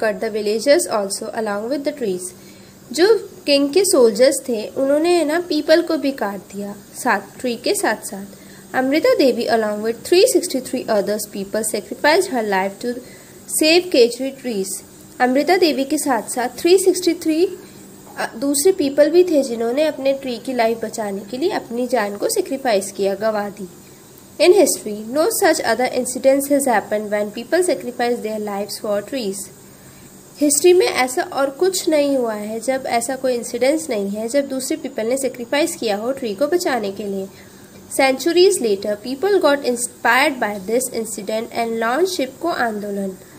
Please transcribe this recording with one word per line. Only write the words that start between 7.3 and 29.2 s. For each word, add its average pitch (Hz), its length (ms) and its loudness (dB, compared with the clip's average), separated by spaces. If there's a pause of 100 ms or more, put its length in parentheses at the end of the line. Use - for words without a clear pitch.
ट्री 247 160 -4
के 285 180 -2
साथ-साथ। 214 520 -4 (500)
अमृता 302 400 2
देवी 240 320 2
along 214 300 0
with 220 180 -4 (140)
three 370 160 6 (120)
sixty-three - 500 -4
others 208 340 0 (140)
people 208 280 -4 (120)
sacrificed 294 540 0
her 226 200 -2
life 196 360 -2
to 247 80 -4 (720)
save 349 320 4
Kejri 254 360 4 (140)
trees। 196 220 -4 (520)
अमृता 269 380 2
देवी 294 260 2
के 285 140 -2
साथ-साथ 247 600 -2
थ्री 349 200 4
सिक्सटी 370 360 2
थ्री 320 440 0 (600)
अ, 247 180 -6
दूसरे 285 360 2
पीपल 294 380 2
भी 349 140 6
थे 311 200 2
जिन्होंने 233 400 -2
अपने 277 300 0
ट्री 262 240 -6
की 262 160 -8
लाइफ 226 300 0
बचाने 208 380 -6 (100)
के 254 60 -8
लिए 330 120 0
अपनी 240 380 -4
जान 208 300 0
को 415 120 -2
सेक्रीफाइस 262 600 -2
किया, 196 240 -2
गवा 208 340 -2
दी। 185 200 -12 (720)
In 349 120 8
history, 220 640 0
no 339 120 2 (140)
such 330 220 2
other 233 340 0
incidents 269 520 2
has 277 160 2
happened 214 420 0
when 208 280 -4
people 330 320 0
sacrifice 240 480 -2
their 214 300 -6
lives 202 380 -6
for 202 240 -2
trees। 214 260 -4 (1040)